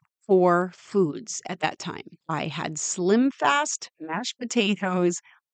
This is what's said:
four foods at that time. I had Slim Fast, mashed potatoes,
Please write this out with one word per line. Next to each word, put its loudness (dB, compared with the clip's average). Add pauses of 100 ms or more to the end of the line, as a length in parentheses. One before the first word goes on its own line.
(260)
four 4
foods -2
at -10
that -2
time. -12 (240)
I -4
had -8
Slim 2
Fast, -2 (100)
mashed -8
potatoes, 0 (340)